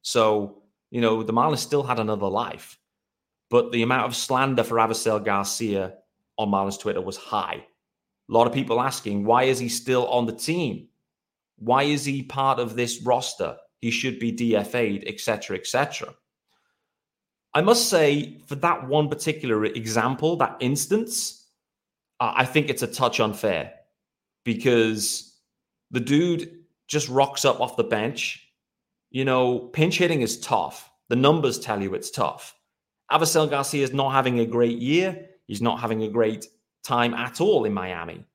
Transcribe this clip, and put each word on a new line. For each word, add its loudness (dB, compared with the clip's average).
So, 2
you -4
know, 2
the -4
Marlins 2
still -2
had -2
another -2
life. -6
But 4
the 0
amount 2
of -4
slander 0
for 0
Avisail 0
Garcia -2
on -2
Marlins 0
Twitter -2
was -8
high. -6
A -8
lot 6
of -4
people 0
asking, -4
"Why 4
is 0
he -4
still -2
on 0
the -4
team? -4
Why 2
is -2
he -4
part 0
of -4
this -4
roster? -2
He -2
should -4
be -4
D 0
F -2
A'd," -2
et -10
cetera, -4
et -10
cetera. -4
I 2
must 4
say, 2
for -8
that 0
one 2
particular -2
example, -2
that 0
instance, -2
uh, -2
I 4
think 0
it's -2
a -4
touch 0
unfair -2
because 0
the -2
dude 0
just -2
rocks 2
up 2
off -4
the 2
bench. -4
You -2
know, 4
pinch 0
hitting 2
is -4
tough. -2
The 0
numbers 4
tell -4
you -4
it's -8
tough. -4
Avisail 2
Garcia 0
is -2
not 0
having 2
a 2
great 2
year. 0
He's -8
not 2
having -2
a -2
great 0
time 0
at -6
all 4
in 0
Miami. -8